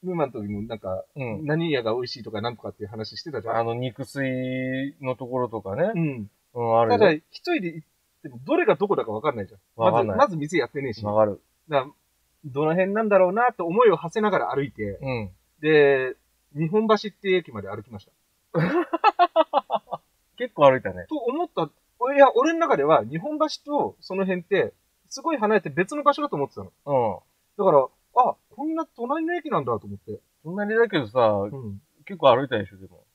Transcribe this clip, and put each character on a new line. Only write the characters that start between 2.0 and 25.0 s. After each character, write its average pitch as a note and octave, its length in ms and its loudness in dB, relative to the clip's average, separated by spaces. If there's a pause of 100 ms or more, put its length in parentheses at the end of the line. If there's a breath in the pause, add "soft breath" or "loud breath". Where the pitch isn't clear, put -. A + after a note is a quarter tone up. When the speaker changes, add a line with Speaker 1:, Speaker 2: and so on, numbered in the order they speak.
Speaker 1:
味 B2 80 -6
し - 100 -14
い G#2+ 40 -14
と G#2 80 -14
か G#2 100 -6
な A#2+ 100 -4
ん A2+ 60 -14
と - 40 -20
か G#2+ 80 -10
っ - 40 -16
て - 100 -14
い - 20 -10
う G2+ 40 -12
話 A2 280 -12
し - 60 -16
て E3 80 -12
た B2 100 -8
じ G#2+ 60 -12
ゃ A2+ 60 -4
ん。 - 20 -2
Speaker 2:
あ A#2 80 0
の、 A#2 100 -4
肉 B2 320 -8
水 C3 960 -6
の B2+ 140 -4
と C3+ 100 -12
こ B2 140 -4
ろ B2 80 -2
と A2 140 -6
か G2 140 -8
ね。 E3+ 200 -2
Speaker 1:
う - 20 -4
ん。 C3+ 320 -4 (240)
Speaker 2:
う A#2+ 80 -6
ん、 A#2 180 4
あ A#2 60 6
る - 60 2
よ。 A#3+ 80 4
Speaker 1:
た G#3+ 60 8
だ、 F3+ 60 8
一 D#3 200 -2
人 E4+ 300 -4
で E3+ 120 -6
行 D#3+ 100 -14
っ - 40 -20 (340)
て D#3 80 -16
も、 A#2+ 160 -18
ど C4+ 120 0
れ F4+ 80 2
が F#3+ 100 4
ど G#3 120 -2
こ G3 100 2
だ B2+ 80 -2
か A2 60 -8
わ G#2+ 100 -4
か D3+ 100 -2
ん B2 40 -4
な G#2+ 80 -6
い F#2+ 40 -10
じ - 80 -20
ゃ - 20 -20
ん。 - 20 -20 (220)
Speaker 2:
わ A2 120 6
か A#2 100 4
ん A2+ 40 0
な G#2 60 -2
い。 F#2 40 -2
Speaker 1:
ま C#4+ 100 4
ず、 F3+ 80 -4
ま - 0 -
ず - 20 -4
店 D#3 200 -4
や A#2+ 100 0
っ - 20 -10
て C#3+ 120 -8
ね C3+ 80 -4
え A2 40 -6
し。 G#2+ 100 -12
Speaker 2:
わ G#2 120 0
か G#2+ 100 6
る。 G2+ 160 -4 (280)
Speaker 1:
だ C#3+ 120 0
か B2+ 60 -6
ら、 D3 40 -20 (540)
ど C#3+ 200 -2
の D#3+ 80 2
辺 F#3 200 0
な G#3+ 80 0
ん A3 80 0
だ G3+ 80 6
ろ F#3 120 6
う F3 40 -4
な A#3+ 200 2
と F3 120 -6
思 G3 200 4
い G#3 60 8
を E3+ 40 4
馳 D#3+ 180 -8
せ A3 80 -2
な G#3+ 80 2
が F#3 100 2
ら A#2+ 140 -4
歩 C#3 100 -2
い C3+ 80 -8
て、 G2+ 300 -8
Speaker 2:
う C3+ 80 -8
ん。 A2 220 -6 (300)
Speaker 1:
で、 C#3+ 540 4 (400)
日 D#3+ 120 -2
本 G#3+ 220 0
橋 G#3+ 60 6
っ G#3 40 0 (120)
て - 180 -8
い F#3 60 4
う - 20 2
駅 D#3+ 140 -6
ま G#2+ 100 -10
で F#2+ 80 -12
歩 G#2+ 120 -12
き G#2 80 -20
ま G#2+ 100 -14
し - 80 -20 (460)
た。 E3+ 60 0
Speaker 2:
<laughs> - 1400 0 (360)
結 B3 160 -8
構 D3 160 8
歩 C3 80 4
い A#2 40 -4
た G2 120 -6
ね。 F2 140 -10
Speaker 1:
と D4+ 100 -6
思 C4+ 280 -4
っ - 20 -14
た。 F3+ 160 -4 (500)
い C#4+ 40 2
や、 C#4 180 10
俺 C#4+ 180 2
の E4 60 -4
中 C#4+ 160 2
で C#3+ 80 0
は、 C#3+ 220 4
日 C3 120 -8
本 D4 220 -6
橋 D4+ 80 0 (180)
と C#4+ 360 -4
そ - 140 -10
の F#3+ 100 -2
辺 F#3 160 -2
っ - 20 -14
て、 D3+ 300 -2 (340)